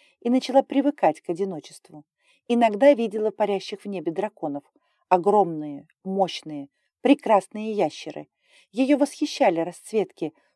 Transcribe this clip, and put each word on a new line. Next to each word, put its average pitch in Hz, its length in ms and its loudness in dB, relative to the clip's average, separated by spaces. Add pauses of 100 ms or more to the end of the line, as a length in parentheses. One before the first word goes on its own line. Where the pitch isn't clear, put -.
(200)
и 233 100 -4
начала 254 320 2
привыкать 269 580 0
к - 100 -8
одиночеству. 170 760 -10 (440)
Иногда 233 440 4
видела 214 380 -2
парящих 202 520 -4
в - 40 -18
небе 175 240 -6
драконов. 165 540 -6 (440)
Огромные, 165 800 2 (160)
мощные, 170 640 -4 (340)
прекрасные 220 680 0
ящеры. 156 580 -6 (440)
Её 262 260 2
восхищали 254 640 0
расцветки. 170 720 -6 (220)